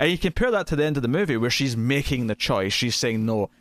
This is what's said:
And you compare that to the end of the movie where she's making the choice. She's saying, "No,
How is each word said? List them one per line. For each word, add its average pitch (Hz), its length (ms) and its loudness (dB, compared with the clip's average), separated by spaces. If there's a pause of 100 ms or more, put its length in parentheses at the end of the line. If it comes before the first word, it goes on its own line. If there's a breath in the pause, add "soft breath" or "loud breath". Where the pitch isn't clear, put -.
And 156 100 2
you 180 80 2
compare 214 340 0
that 196 160 0
to 156 80 0
the 147 80 2
end 151 120 0
of 139 60 0
the 117 60 0
movie 156 280 0
where 117 140 0
she's 131 260 0
making 127 520 0
the 104 60 -2
choice. 98 380 -2
She's 117 240 -2
saying, 113 300 0
"No, 110 240 0 (100)